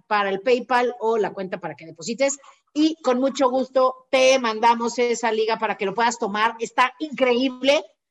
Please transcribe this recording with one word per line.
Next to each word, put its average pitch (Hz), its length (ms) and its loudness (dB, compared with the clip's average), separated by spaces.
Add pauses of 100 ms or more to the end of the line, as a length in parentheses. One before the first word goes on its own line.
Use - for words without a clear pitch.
para 202 240 0
el 196 120 -4
PayPal 240 580 0
o 226 180 0
la 190 140 -2
cuenta 190 300 -10
para 156 140 -10
que 160 100 -20
deposites 226 520 -4 (360)
y 311 280 2
con 254 200 2
mucho 269 280 2
gusto 254 640 0
te 262 260 6
mandamos 233 640 0
esa 240 320 0
liga 220 260 -2
para 208 200 -4
que 208 80 -6
lo 190 80 -4
puedas 233 260 0
tomar. 214 400 -2
Está 247 400 0
increíble. 262 840 0 (260)